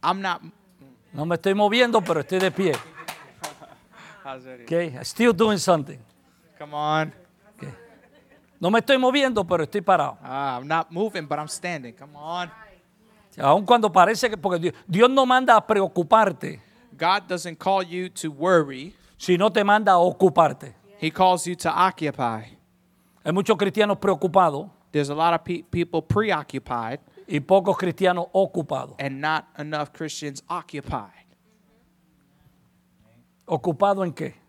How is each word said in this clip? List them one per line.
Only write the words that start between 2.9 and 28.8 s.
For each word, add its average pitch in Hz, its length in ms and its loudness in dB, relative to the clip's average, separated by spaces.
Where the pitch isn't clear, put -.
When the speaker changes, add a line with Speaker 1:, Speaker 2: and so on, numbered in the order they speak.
Speaker 1:
How's 131 200 -14
that? 127 180 -20
Speaker 2:
Okay, 160 340 -4
I'm 120 80 -14
still 233 280 2
doing 208 260 2
something. 151 400 0
Speaker 1:
Come 147 160 -18
on. 156 380 -2
Speaker 2:
Okay. - 160 -16
No 170 100 0
me 226 100 4
estoy 277 160 2
moviendo, 254 500 2
pero 170 180 0
estoy 202 160 -6
parado. 165 420 0
Speaker 1:
Ah, 135 380 -6
I'm 135 80 -16
not 165 240 -2
moving, 190 340 -6
but 143 120 -6
I'm 151 100 -10
standing. 147 460 -10
Come 151 220 -20
on. 165 340 -8
Speaker 2:
Aun 160 260 4
cuando 220 260 4
parece 190 400 4
que, 214 60 -8
porque 180 240 -4
Dios, 165 140 -4
Dios 214 220 4
no 269 160 4
manda 254 300 6
a 208 100 2
preocuparte, 196 920 0
Speaker 1:
God 180 320 0
doesn't 175 300 -8
call 190 240 0
you 180 280 -8
to - 200 -8
worry. 151 640 0
Speaker 2:
sino 185 320 2
te 208 140 2
manda 208 280 4
a 180 60 6
ocuparte. 165 760 2
Speaker 1:
He 156 120 -2
calls 185 360 2
you 175 100 -6
to 170 140 -2
occupy. 143 840 -2
Speaker 2:
Hay 151 80 -2
muchos 196 240 0
cristianos 202 420 0
preocupados 180 720 0
Speaker 1:
There's 143 180 -2
a 143 40 -6
lot 165 200 2
of 165 100 -4
pe-, 170 260 -6
people 170 320 -2
preoccupied 139 960 -4
Speaker 2:
y 165 120 -4
pocos 190 360 2
cristianos 180 580 -2
ocupados. 147 640 -2